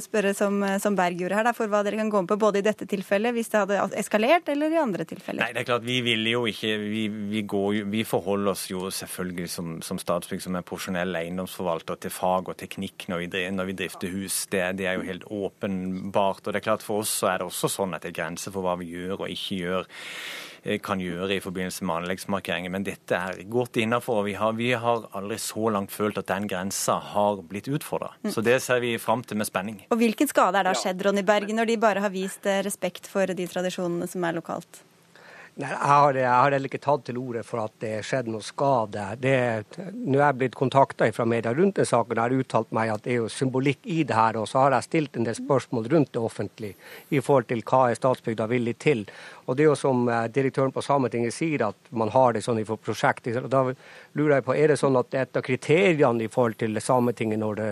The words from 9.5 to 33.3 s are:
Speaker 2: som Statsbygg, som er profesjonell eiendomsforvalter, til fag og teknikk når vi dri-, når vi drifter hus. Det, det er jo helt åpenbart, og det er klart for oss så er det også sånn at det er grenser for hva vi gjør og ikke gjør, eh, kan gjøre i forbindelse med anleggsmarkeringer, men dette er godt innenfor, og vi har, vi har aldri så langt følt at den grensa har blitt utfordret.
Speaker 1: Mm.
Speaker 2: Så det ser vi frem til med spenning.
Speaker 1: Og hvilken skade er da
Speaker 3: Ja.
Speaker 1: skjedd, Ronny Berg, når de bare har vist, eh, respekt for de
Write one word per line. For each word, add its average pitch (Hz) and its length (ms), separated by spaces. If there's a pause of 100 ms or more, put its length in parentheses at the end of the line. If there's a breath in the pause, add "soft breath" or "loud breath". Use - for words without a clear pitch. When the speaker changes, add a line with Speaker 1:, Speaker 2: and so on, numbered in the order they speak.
Speaker 2:
som - 160
Statsbygg, 87 440
som 92 140
er 90 60
profesjonell 90 540
eiendomsforvalter, 87 840
til 92 120
fag 92 380
og 85 80
teknikk - 520
når 90 100
vi 87 80
dri-, 90 240
når 95 140
vi 95 80
drifter 90 380
hus. 95 400
Det, 92 260
det 95 80
er 92 140
jo 85 80
helt 90 180
åpenbart, 95 1200
og 107 80
det 101 80
er - 80
klart 107 160
for 104 160
oss 110 80
så - 240
er 92 60
det 92 80
også 139 220
sånn 92 260
at 76 100
det 87 80
er - 80
grenser 85 320
for 98 80
hva 90 160
vi 87 160
gjør 90 280
og 90 80
ikke 90 320
gjør, 87 240 (800 loud breath)
eh, 104 120
kan 101 220
gjøre 90 360
i 92 60
forbindelse 92 420
med 85 200
anleggsmarkeringer, 92 680
men 98 120
dette 95 340
er 90 320
godt 120 320
innenfor, 117 400
og 101 40
vi 101 80
har, 107 200
vi 117 180
har 117 420
aldri 101 240
så 110 360
langt 98 180
følt 104 260
at 95 100
den 98 200
grensa 98 540
har 104 400
blitt 95 260
utfordret. - 460 (100)
Speaker 1:
Mm. 208 80
Speaker 2:
Så 117 120
det 123 180
ser 127 180
vi 120 180
frem 113 260
til 113 140
med 107 120
spenning. 104 320 (100)
Speaker 1:
Og 240 60
hvilken 233 320
skade 202 300
er 190 40
da 185 120
Speaker 3:
Ja. - 60
Speaker 1:
skjedd, 185 240
Ronny 202 180
Berg, 208 260
når 220 180
de 233 100
bare 208 240
har 208 80
vist, 190 360
eh, 196 180
respekt 190 440
for 196 180
de 180 220